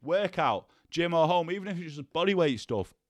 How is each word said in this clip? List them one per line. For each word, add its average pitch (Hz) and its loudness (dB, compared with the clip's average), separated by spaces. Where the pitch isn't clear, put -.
work 180 -2
out. 120 0
Gym 170 -2
or 160 4
home, 175 2
even 196 -6
if 185 -6
it's 156 -10
just 143 -12
body 185 2
weight 151 2
stuff, 101 -4